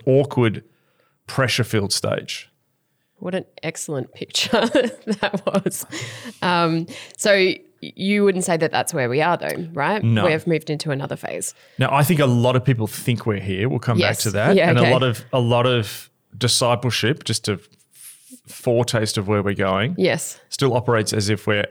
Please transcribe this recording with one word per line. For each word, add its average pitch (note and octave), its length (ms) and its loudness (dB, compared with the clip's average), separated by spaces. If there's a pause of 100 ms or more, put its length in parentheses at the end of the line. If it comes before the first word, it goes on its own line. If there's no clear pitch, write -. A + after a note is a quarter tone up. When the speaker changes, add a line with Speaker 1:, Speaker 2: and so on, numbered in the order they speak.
Speaker 1:
awkward, B2+ 580 2 (640)
pressure-filled A2+ 640 -2
stage. - 580 -4 (680)
Speaker 2:
What F3+ 140 -8
an F#3+ 120 -6 (160)
excellent D#3 520 -8
picture - 360 -6 (100)
<laughs> - 60 2
that A3 800 -2
was. - 380 -2 (580)
Um, E3+ 440 2 (300)
so G#3+ 180 2
y-, F#3+ 240 2 (220)
you G3+ 420 0
wouldn't F#3 220 4
say F3 140 2
that D#3 120 0
that's - 240 -2
where C3 140 0
we B2+ 140 0
are E3+ 140 2
though, D#2 360 -4
right? E3+ 320 -2
Speaker 1:
No. F3+ 220 4
Speaker 2:
We've D#3 200 0
moved D#3 240 0
into D3+ 200 -4
another C#3 260 -6
phase. - 380 -10 (240)
Speaker 1:
Now, B2+ 140 0
I C#3+ 120 4
think D3+ 160 4
a D3 60 4
lot B2 280 4
of B2+ 100 0
people A#2 220 2
think - 400 -4
we're G2+ 140 -2
here. F#2+ 280 -2
We'll C#3 120 -2
come A#2 180 0
back - 120 4
Speaker 2:
Yes. - 140 -4
Speaker 1:
to A2+ 80 -2
that. A#2 240 2
Speaker 2:
Yeah, F3 140 4
Speaker 1:
And A#2+ 80 4
Speaker 2:
okay. A#2+ 120 4
Speaker 1:
a - 20 4
lot B2+ 100 4
of, B2 300 0
a C3 80 2
lot A#2+ 260 2
of A#2+ 440 -2 (260)
discipleship, A#2+ 880 0
just - 240 -4
a G#2 60 0
f-, - 140 -12 (760)
foretaste A#2+ 720 -2
of G2 100 -2
where G#2 140 2
we're G2+ 120 -2
going, G2 440 0
Speaker 2:
Yes. D#3+ 500 -2
Speaker 1:
still C3 260 0
operates A#2 380 0
as G#2 160 0
if G#2+ 180 -2
we're G#2 240 0